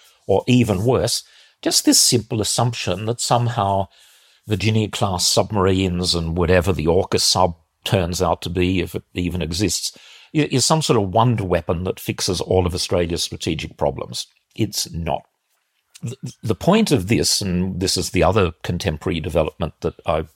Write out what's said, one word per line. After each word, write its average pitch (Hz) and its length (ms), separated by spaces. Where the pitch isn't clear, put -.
or 98 200
even 107 380
worse, 117 400
just - 220
this 294 140
simple 120 420
assumption 107 640
that 120 140
somehow 101 680
Virginia-class 104 800
submarines 95 880
and 82 220
whatever 90 360
the 76 120
aukus 87 380
sub 90 340
turns 90 360
out 85 220
to 90 80
be, 90 300
if - 140
it - 80
even 87 280
exists, 85 540
i-, 151 160
is 127 160
some 160 160
sort 123 200
of 95 80
wonder 113 320
weapon 87 420
that 95 140
fixes - 420
all 92 260
of 85 80
Australia's 87 480
strategic 80 560
problems. - 480
It's - 380
not. 78 300
Th-, 117 140
the 110 120
point 202 380
of 95 160
this, 85 320
and 90 400
this 92 160
is 90 140
the 90 120
other 90 300
contemporary 87 560
development 78 640
that - 140
I 80 300